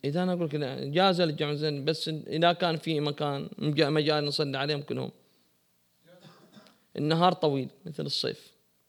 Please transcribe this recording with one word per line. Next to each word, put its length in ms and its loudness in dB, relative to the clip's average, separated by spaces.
إذا 180 0
أنا 100 2
أقول 120 0
لك 100 -4
لا، 300 -4
جاز 360 4
الجمع 320 0
زين، 320 -2
بس 220 -2
إذا 460 2
كان 240 0
في 220 -2
مكان، 580 -2
مجا-، 320 2
مجال 360 2
نصلي 320 -2
عليه 160 -2
يمكن 240 -4
هم. 140 -4
النهار 380 2
طويل 360 0
مثل 200 -8
الصيف. 480 -6